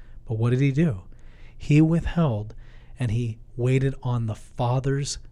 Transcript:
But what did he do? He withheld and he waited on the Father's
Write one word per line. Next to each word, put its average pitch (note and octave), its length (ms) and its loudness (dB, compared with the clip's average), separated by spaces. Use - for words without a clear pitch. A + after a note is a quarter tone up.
But A2+ 100 -4
what A#2 140 2
did B2+ 100 4
he C#3 120 4
do? C3+ 300 2
He D3 240 4
withheld D#3 720 2
and B2 100 0
he A#2 280 -2
waited C3 460 2
on A#2+ 240 0
the G#2+ 80 -2
Father's C3+ 840 -2